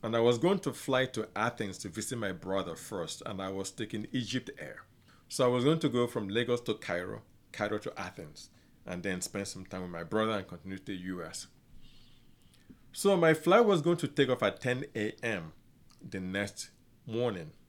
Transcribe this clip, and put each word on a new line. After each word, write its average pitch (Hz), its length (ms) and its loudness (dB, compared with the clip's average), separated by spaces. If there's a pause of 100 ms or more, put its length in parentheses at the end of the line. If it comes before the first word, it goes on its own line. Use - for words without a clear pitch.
and 113 120 0
I 117 40 6
was 120 180 8
going 180 220 4
to 170 120 -2
fly 131 340 2
to 110 300 -4
Athens 107 420 -2
to 101 100 -8
visit 107 300 -6
my 101 140 -2
brother 87 420 -2
first, 85 500 -8
and 98 160 -8
I 95 100 -4
was 95 200 -6
taking 107 400 -8
Egypt 123 480 -4
Air. 73 200 -12 (500)
So - 160 2
I 123 40 6
was 123 140 4
going 156 160 4
to 160 100 0
go 120 200 2
from 107 200 -4
Lagos 120 340 0
to 107 120 0
Cairo, 95 480 -6 (300)
Cairo 104 260 -2
to - 220 -6
Athens, 90 500 -12 (340)
and 90 200 -8
then 92 160 -2
spend 101 260 -6
some 95 180 -10
time 92 180 -8
with 90 100 -8
my 85 100 -8
brother 110 300 0
and 98 160 -4
continue 92 300 -10
to - 80 -16
the 98 100 -6
U 90 280 -6
S. - 220 -12 (1400)
So 196 260 4
my 165 160 8
flight 185 320 6
was 196 160 6
going 170 180 4
to 143 100 -2
take 135 200 4
off 123 140 2
at 101 180 2
ten 127 240 -2 (120)
A 107 160 -2 (100)
M 92 300 -4 (580)
the 95 80 -6
next 95 520 -4 (360)
morning. 110 460 -2 (160)